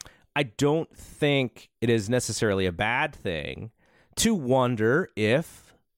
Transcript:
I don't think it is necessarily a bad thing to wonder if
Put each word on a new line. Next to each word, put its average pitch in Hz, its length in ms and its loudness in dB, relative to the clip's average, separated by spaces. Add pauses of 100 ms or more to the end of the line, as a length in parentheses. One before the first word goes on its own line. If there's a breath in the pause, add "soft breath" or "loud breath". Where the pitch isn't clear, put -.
(360 loud breath)
I 147 60 0
don't 143 540 -2
think - 760 -2 (100)
it 117 80 0
is 113 220 2
necessarily 107 560 0
a 90 60 0
bad 123 420 -2
thing 82 560 -8 (460 soft breath)
to 226 180 2
wonder 127 800 2
if 113 560 -2 (260)